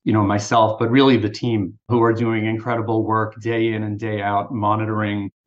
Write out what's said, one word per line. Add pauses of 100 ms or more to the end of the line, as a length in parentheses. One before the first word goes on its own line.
you
know,
myself,
but
really
the
team (120)
who
are
doing
incredible
work
day
in
and
day
out,
monitoring, (160)